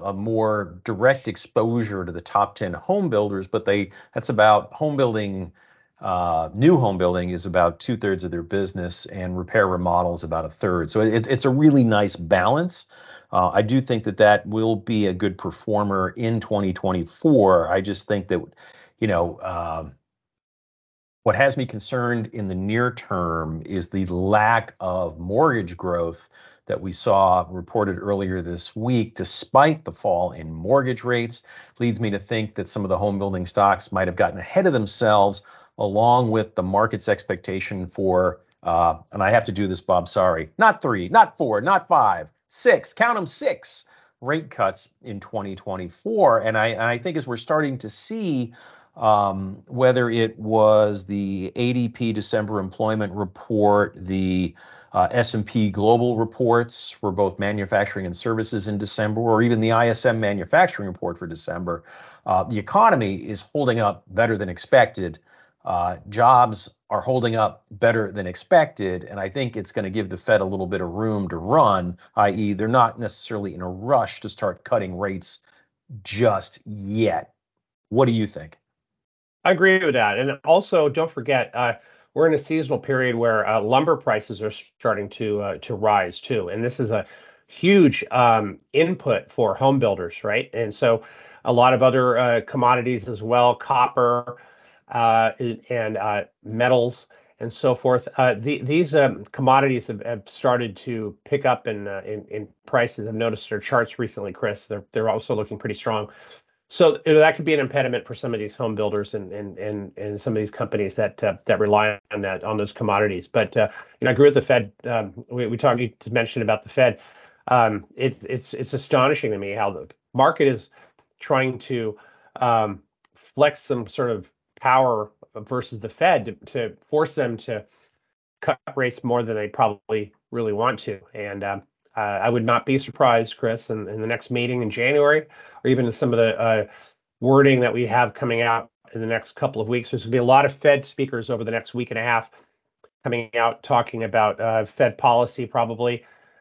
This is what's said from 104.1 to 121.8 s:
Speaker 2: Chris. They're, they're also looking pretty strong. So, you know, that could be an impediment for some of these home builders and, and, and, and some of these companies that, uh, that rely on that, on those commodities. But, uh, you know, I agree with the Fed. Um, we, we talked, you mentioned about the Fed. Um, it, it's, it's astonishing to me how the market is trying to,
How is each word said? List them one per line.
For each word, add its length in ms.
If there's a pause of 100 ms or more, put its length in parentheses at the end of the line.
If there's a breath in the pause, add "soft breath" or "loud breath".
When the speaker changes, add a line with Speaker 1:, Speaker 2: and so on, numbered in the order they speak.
Speaker 2:
Chris. 320
They're, 260
they're 160
also 260
looking 220
pretty 200
strong. 340 (600 loud breath)
So, 320
you 100
know, 40
that 160
could 100
be 100
an 40
impediment 480
for 80
some 180
of 60
these 160
home 220
builders 380
and, 180
and, 260
and, 380
and 240
some 160
of 40
these 120
companies 420
that, 300
uh, 120 (100)
that 120
rely 400 (140)
on 80
that, 240
on 140
those 140
commodities. 540
But, 300
uh, 120 (320 loud breath)
you 40
know, 60
I 20
agree 140
with 80
the 80
Fed. 280 (140)
Um, 280 (160)
we, 200
we 80
talked, 240
you 120 (200)
mentioned 320
about 180
the 60
Fed. 320 (480 soft breath)
Um, 380 (100)
it, 320
it's, 260
it's 180
astonishing 600
to 60
me 120
how 220
the 160 (260)
market 320
is 240 (480 soft breath)
trying 400
to, 400 (380 soft breath)